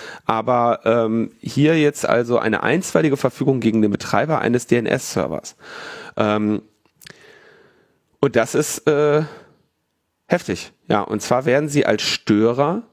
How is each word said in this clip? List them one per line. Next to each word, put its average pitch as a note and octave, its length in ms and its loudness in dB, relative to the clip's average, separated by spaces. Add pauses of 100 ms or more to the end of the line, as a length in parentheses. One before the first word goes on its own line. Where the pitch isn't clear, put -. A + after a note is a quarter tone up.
(240)
Aber, A#2+ 600 0
ähm, A2+ 560 0
hier D3 360 2
jetzt D3 300 0
also A#2+ 320 2
eine G#2+ 240 0
einstweilige D#3+ 540 2
Verfügung C3+ 420 0
gegen A2+ 240 2
den G#2+ 80 4
Betreiber B2 500 -2
eines A#2 280 0
D-N-S-Servers. G#2+ 880 -4 (600)
Ähm, G#2+ 460 0 (1600)
und B2 160 0
das A#2 180 2
ist, - 320 -2
äh, D3+ 360 2 (1080)
heftig, - 440 -4 (160)
ja. G#2 140 2
Und G#2+ 180 -4
zwar B2+ 260 0
werden C#3+ 220 2
sie C#3+ 160 2
als G#2+ 180 0
Störer B2 920 0